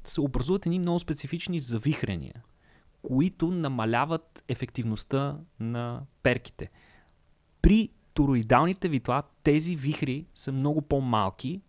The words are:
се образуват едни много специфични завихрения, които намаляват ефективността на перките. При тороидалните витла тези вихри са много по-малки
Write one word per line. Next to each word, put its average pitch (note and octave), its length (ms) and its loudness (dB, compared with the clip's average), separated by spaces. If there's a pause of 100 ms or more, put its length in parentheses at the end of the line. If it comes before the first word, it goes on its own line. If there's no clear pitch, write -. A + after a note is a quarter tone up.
се - 160 -4
образуват C#3+ 460 0
едни E3+ 120 0
много F3 200 0
специфични E3+ 600 -4
завихрения, A2+ 840 -4 (600)
които E3 480 0
намаляват C#3 1000 -2
ефективността B2+ 880 -4 (240)
на A#2+ 420 -6 (200)
перките. - 480 -2 (920)
При G#3+ 260 6 (260)
тороидалните C#3 720 4
витла C3+ 340 0 (200)
тези D#3 340 2
вихри C#3+ 580 -4
са - 180 -8
много C#3+ 300 0
по-малки C3 880 0